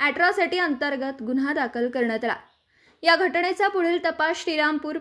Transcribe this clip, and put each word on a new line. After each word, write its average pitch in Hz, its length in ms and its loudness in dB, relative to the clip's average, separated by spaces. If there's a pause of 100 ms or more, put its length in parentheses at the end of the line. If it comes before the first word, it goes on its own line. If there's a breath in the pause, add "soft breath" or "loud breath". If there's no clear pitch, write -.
अॅट्रॉसिटी 349 580 2
अंतर्गत 277 640 -2
गुन्हा 269 300 0
दाखल 247 380 -2
करण्यात 233 340 -2
आला. 226 120 -2 (680 soft breath)
या 330 140 6
घटनेचा 359 520 0
पुढील 359 360 2
तपास 330 320 0
श्रीरामपूर 302 640 -2